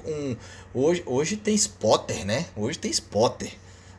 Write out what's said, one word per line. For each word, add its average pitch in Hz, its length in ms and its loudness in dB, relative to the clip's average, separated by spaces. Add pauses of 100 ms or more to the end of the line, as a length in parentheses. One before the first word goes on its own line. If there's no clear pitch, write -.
um, 143 300 -4 (360)
hoje, 160 320 2
hoje 156 320 0
tem 214 180 0
spotter, 117 720 2
né? 120 220 -2 (100)
Hoje 123 220 -2
tem 220 120 -4
spotter. - 640 0 (460)